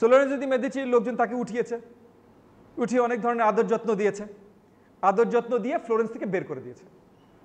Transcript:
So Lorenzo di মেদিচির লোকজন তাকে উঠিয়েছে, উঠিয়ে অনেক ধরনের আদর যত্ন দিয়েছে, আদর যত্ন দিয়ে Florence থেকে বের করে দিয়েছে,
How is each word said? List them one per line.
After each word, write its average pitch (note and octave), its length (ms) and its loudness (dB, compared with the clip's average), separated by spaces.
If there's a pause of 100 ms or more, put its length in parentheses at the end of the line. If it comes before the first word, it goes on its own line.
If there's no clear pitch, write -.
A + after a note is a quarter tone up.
So A3+ 80 6
Lorenzo C4+ 280 4
di C4+ 100 -6
মেদিচির C4 400 -2
লোকজন A#3+ 300 0
তাকে A#3 180 0
উঠিয়েছে, A#3 460 -6 (960)
উঠিয়ে A#3 240 0
অনেক A#3+ 200 0
ধরনের A#3 260 0
আদর G#3+ 160 4
যত্ন A3 320 0
দিয়েছে, G3+ 300 0 (800)
আদর G3 220 4
যত্ন A#3 340 0
দিয়ে B3+ 200 -2
Florence A3 340 -2
থেকে - 140 -8
বের F3+ 180 -2
করে C3+ 160 -10
দিয়েছে, B2 240 -18 (600)